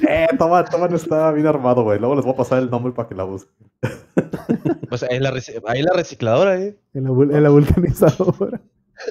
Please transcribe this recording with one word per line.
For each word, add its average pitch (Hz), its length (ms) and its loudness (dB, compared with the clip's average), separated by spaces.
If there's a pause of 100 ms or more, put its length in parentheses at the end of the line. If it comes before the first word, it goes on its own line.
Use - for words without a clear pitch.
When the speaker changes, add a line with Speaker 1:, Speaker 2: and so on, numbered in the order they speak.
Speaker 1:
Eh, 165 200 2 (120)
toma, 170 280 4
toma, 175 220 -2
no 170 80 -2
está 160 360 0
bien 151 140 0
armado, 127 380 2
güey. 104 140 2
Luego 123 180 0
les 127 100 -2
voy 131 80 0
a - 20 -4
pasar 127 220 0
el 127 120 -2
nombre 123 220 -4
para 117 160 -8
que 104 60 -14
la 92 100 -6
busquen. - 420 -14 (160)
<laughs> - 680 -8 (400)
Speaker 2:
Pues 123 140 -6
ahí 127 160 -2
la 135 100 0
reci-, 113 380 -10
ahí 123 140 -2
la 175 100 0
recicladora, 180 680 0
eh. 208 160 -8 (180)
Speaker 3:
En 135 100 -6
la 131 60 -2
vul-, 139 220 2
en 147 120 4
la 147 60 6
vulcanizadora. 165 1160 2
<laughs> - 40 -20 (400)